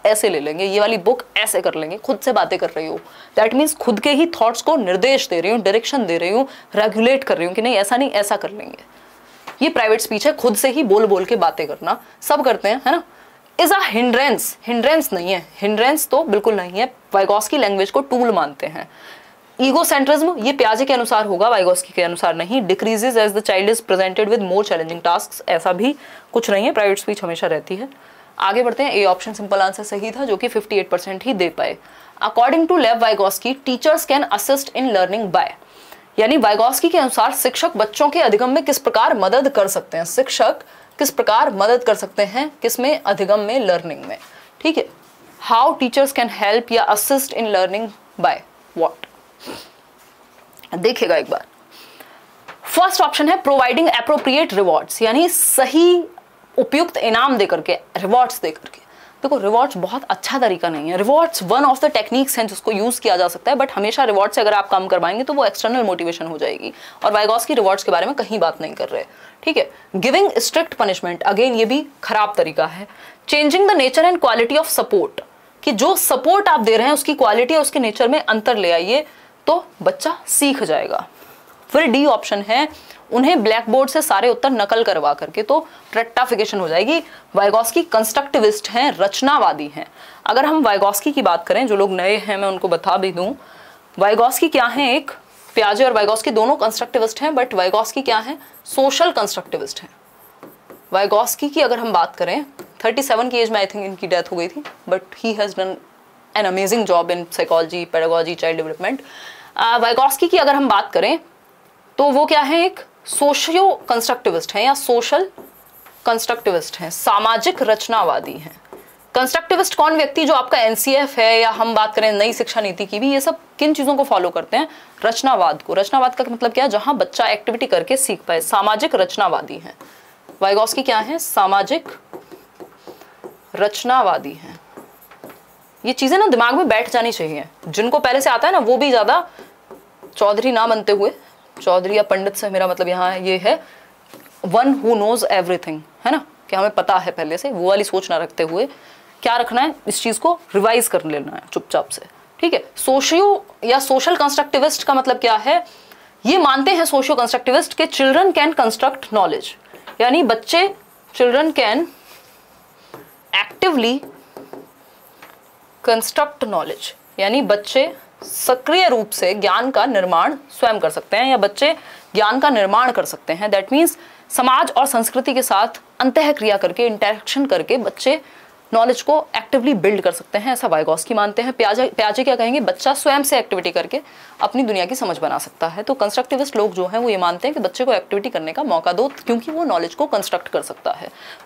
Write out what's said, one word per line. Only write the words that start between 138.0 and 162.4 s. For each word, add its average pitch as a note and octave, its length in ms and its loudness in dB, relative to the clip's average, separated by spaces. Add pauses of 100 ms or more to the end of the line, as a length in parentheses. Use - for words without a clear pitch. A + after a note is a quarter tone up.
से C#4+ 80 2
आता A#3+ 180 2
है F4+ 40 4
ना F#4+ 80 4
वो B3 180 2
भी C#4+ 120 2
ज़्यादा B3+ 400 4 (880)
चौधरी G#3+ 340 2
ना A3+ 160 2
बनते A3 240 0
हुए, G3+ 200 2 (500)
चौधरी F#3 360 2
या G#3 60 4
पंडित G3 320 -2
से G#3 140 -6
मेरा F#3+ 180 0
मतलब F3+ 200 -2
यहाँ F#3 300 -2
ये F#3 200 -2
है A3 260 0 (800)
one A3 220 2
who C4+ 240 0
knows A3 260 2
everything, F3 640 -2 (260)
है A#3+ 60 2
ना, C#4+ 140 -2 (240)
कि G3 60 -4
हमें G3+ 160 0
पता G3 260 0
है F3 140 -2
पहले D#3+ 260 -6
से, C#4 140 -6
वो F3+ 180 -2
वाली G3+ 140 2
सोच F#3+ 260 -4
ना E3+ 80 0
रखते D#3+ 260 -4
हुए F3 240 -2 (560)
क्या A#3+ 140 0
रखना A#3+ 240 0
है, D4 140 -2 (120)
इस G#3 140 -4
चीज़ A#3 180 -4
को E4+ 200 0 (160)
revise A3+ 320 2
कर F3+ 180 -2
लेना D3 300 -6
है - 60 -12 (120)
चुपचाप - 360 -4
से। - 120 -12 (380)
ठीक E4+ 140 0
है, - 100 -2 (120)
सोशियो E4+ 680 2 (180)
या A#3+ 160 2
social C4+ 360 0
constructivist C#4+ 680 0
का C#4 100 2
मतलब C4 240 2
क्या A3+ 180 2
है, D4+ 300 0 (600)
ये D4+ 120 4
मानते C#4 340 2
हैं E4+ 140 2
सोशियो C#4 300 2
constructivist B3 580 0
के D#4+ 120 0
children D#4 520 2
can D4+ 180 2
construct C4 460 0
knowledge, F#3 460 -2 (540)
यानी C4 220 4
बच्चे, F4+ 520 0 (400)
children C4+ 400 2
can B3+ 300 0 (1500)